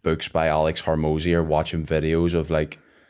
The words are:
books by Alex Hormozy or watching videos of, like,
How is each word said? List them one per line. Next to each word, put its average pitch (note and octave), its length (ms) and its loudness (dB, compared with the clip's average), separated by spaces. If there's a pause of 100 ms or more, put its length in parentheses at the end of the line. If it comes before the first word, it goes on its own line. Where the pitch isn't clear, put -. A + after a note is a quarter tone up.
books D#2+ 240 -2
by D#2+ 200 0
Alex D#2 360 2
Hormozy D#2 500 0
or E2+ 100 2
watching D#2 420 -2
videos E2 500 0
of, D#2 160 -2
like, D#2 260 -2 (320)